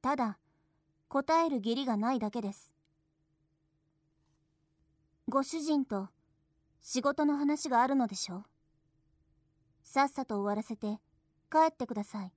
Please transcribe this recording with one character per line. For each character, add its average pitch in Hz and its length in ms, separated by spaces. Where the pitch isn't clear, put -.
た 269 140
だ、 226 240
答 320 360
え 320 40
る 277 80
義 226 180
理 277 100
が 226 120
な 226 160
い 247 60
だ 208 120
け - 100
で 202 120
す。 - 200
ご 269 160
主 320 160
人 294 260
と、 196 240
仕 - 200
事 285 240
の 294 120
話 294 320
が 240 120
あ 254 60
る 277 80
の 247 120
で 196 80
し - 160
ょ 175 60
う？ 202 80
さ 277 220
っ 277 40
さ 262 160
と 202 160
終 202 60
わ 202 80
ら 214 80
せ 220 140
て、 214 220
帰 320 180
っ 320 60
て 247 100
く 226 80
だ 202 120
さ 202 180
い。 185 140